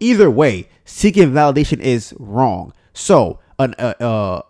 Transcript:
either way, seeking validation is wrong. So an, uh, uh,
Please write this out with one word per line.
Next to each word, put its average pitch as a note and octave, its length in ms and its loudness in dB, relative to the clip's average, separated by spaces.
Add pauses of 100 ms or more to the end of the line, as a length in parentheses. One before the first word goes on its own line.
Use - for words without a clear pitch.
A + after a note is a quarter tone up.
either G#3+ 300 4
way, A2 380 0 (180)
seeking F#3 460 2
validation D3 480 0
is A#2+ 380 -4
wrong. G2+ 540 -4 (220)
So A#2+ 440 0 (200)
an, B2+ 200 -2
uh, A2+ 220 -4
uh, G#2 500 -4